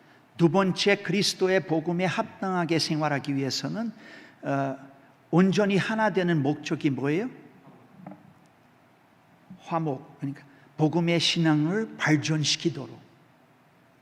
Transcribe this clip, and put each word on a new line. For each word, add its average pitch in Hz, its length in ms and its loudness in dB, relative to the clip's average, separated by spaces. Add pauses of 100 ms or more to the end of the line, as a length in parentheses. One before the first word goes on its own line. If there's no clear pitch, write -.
(380)
두 170 120 6
번째, 190 480 2
그리스도의 185 720 0
복음에 170 380 -2
합당하게 180 720 -2
생활하기 147 560 -2
위해서는, 143 560 -4 (520)
어, 139 340 -2 (520)
온전히 190 480 4
하나 220 340 0
되는 175 300 2
목적이 147 500 -2
뭐예요? 147 380 -2 (2250)
화목, 160 600 -6
그러니까 139 240 -8 (340)
복음의 165 420 2
신앙을 165 760 2
발전시키도록, 147 1000 0 (1040)